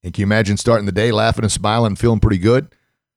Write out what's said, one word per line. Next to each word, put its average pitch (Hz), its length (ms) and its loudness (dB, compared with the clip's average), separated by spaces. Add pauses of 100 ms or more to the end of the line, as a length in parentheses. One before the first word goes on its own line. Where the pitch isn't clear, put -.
And 87 100 -10
can - 80 -4
you 98 60 0
imagine 104 300 0
starting 113 280 0
the 98 60 -4
day 107 200 0
laughing 110 320 0
and 104 80 0
smiling 107 400 -2
and 95 80 -6
feeling 117 200 2
pretty 104 180 2
good? 117 280 2 (520)